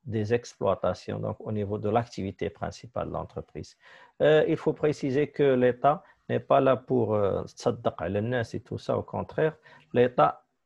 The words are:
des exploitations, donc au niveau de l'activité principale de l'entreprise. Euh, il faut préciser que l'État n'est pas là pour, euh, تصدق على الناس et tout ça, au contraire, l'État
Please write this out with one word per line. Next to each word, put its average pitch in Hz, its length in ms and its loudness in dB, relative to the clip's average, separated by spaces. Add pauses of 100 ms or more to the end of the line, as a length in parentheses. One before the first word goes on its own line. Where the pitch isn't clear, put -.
des 107 300 -2
exploitations, 101 840 -2
donc 104 200 -6
au 113 120 -8
niveau 104 260 -4
de 104 100 -4
l'activité 98 600 -2
principale - 580 -8
de 82 60 -8
l'entreprise. - 640 -12 (420)
Euh, 151 260 6
il 160 120 -2
faut 147 160 -2
préciser 143 560 -2
que 139 240 4
l'État 127 500 2 (240)
n'est 120 120 0
pas 139 200 4
là 131 160 4
pour, 120 380 0
euh, 95 300 0
تصدق - 580 -4
على 95 160 -2
الناس 117 360 -4
et - 60 -8
tout - 180 -12
ça, 120 200 -4
au 107 40 -4
contraire, 147 540 -4 (380)
l'État 123 500 2 (220)